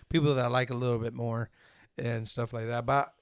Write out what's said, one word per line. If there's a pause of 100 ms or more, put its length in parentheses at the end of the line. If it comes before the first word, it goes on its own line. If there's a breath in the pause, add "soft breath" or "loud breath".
people
that
like
a
little
bit
more (480 soft breath)
and
stuff
like
that.
But,